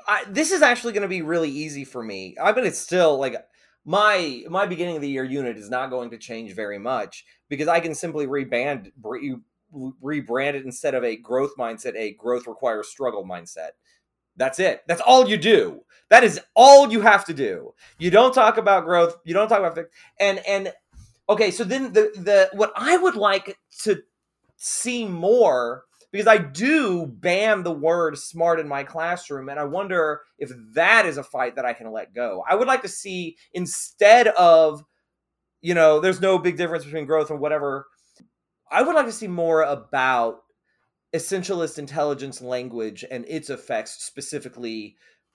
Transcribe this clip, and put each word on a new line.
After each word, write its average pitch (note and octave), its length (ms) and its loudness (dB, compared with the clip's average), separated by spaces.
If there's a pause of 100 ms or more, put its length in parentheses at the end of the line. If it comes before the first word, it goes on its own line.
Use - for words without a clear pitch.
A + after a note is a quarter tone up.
I, G3+ 220 -2
this D4 220 -2
is F#4 100 0
actually A#3+ 320 2
gonna G3+ 160 -4
be F3+ 140 -6
really D#3+ 280 -4
easy C#3+ 360 -10
for B2 160 -14
me. F#2+ 360 -12
I'm G3+ 160 0
gonna A3 180 -2
still, E3 460 0
like, B2+ 180 -4 (480)
my, F3 680 0
my F#3+ 160 -2
beginning F3 300 -6
of D3 60 -8
the C#3+ 60 -8
year C3+ 160 -6
unit C3 320 -6
is G#2 140 -18
not B2+ 180 -4
going B2 220 -8
to A2+ 80 -18
change A2+ 340 -14
very G2+ 260 -10
much A2 460 -8 (240)
because D3 200 -4
I E3+ 120 2
can D#3+ 140 -6
simply D3+ 320 -6
rebrand, B2+ 640 -6 (100)
re-, B2+ 340 -10 (360)
rebrand C3+ 840 -6
it C3+ 120 -12
instead C3 280 -6
of B2 100 -2
a A2+ 120 -4
growth B2+ 420 -4
mindset, A#2 380 -8
a A2 160 -8
growth A#2+ 340 -6
requires A2+ 420 -6
struggle A2 360 -8
mindset. E2+ 460 -14 (680)
That's C3+ 220 -4
it. F3+ 280 -2
That's E3 140 -2
all B3+ 260 6
you G#3 120 0
do. D#3+ 460 2 (260)
That B3 120 10
is F3 160 0 (160)
all C#4 380 10
you A3+ 80 0
have G3+ 260 4
to E3 80 -8
do. F#2+ 380 -6 (260)
You E3+ 120 -2
don't B3 240 6
talk A3+ 240 4
about F#3+ 260 2
growth. E3+ 400 2
You E3 80 -10
don't G#3 160 0
talk G#3+ 120 2
about E3 160 -4
fi-, E3 80 -10 (360)
and, G3 260 0
and, G3 260 -4 (580)
okay, G#3+ 200 2
so A3 140 -6
then B3 300 -4
the, G#3+ 200 4
the, F#3+ 380 2
what G3+ 240 0
I D#4 220 2
would F4 180 0
like G3 400 -2 (280)
to G3 180 0 (540)
see A#3+ 500 -6
more, E3 800 0 (260)
because G3+ 160 -2
I G#3+ 120 8
do F3+ 680 -2
ban F3+ 580 0
the E3+ 80 -4
word D#3+ 440 0
smart E3 440 -2
in D3+ 60 -8
my C#3 160 -6
classroom, D#3+ 680 -8
and C#3+ 100 -8
I D3 40 -4
wonder E3+ 580 -4 (160)
if C3 120 -10 (220)
that F#3+ 320 4
is D3 140 -4
a C#3+ 40 -8
fight B2+ 340 -8
that A#2 100 -4
I A#2+ 80 -2
can A2 180 -16
let G#2+ 220 -12
go. G#2 340 -6
I F3 60 2
would A#3+ 140 0
like B3+ 140 0
to G3 60 -12
see, F3+ 480 -12 (160)
instead G#3 760 4
of, D#3+ 540 6 (800)
you F3 140 -2
know, D#3 260 6
there's F3+ 200 0
no F#3+ 180 2
big E3+ 180 -2
difference E3 280 -4
between D3 200 -8
growth D3+ 260 0
and D3 100 -8
whatever, C#3+ 480 -4 (840)
I F3+ 120 2
would E4 120 0
like C#4+ 120 2
to A3+ 60 -8
see A3 160 -10
more E3 360 0
about C3 800 -2 (680)
essentialist F3 640 -6
intelligence C#3 640 -6
language B2 680 -8
and A#2+ 180 -10
its D3+ 220 -10
effects, A#2 520 -8
specifically A#2+ 920 -12 (380)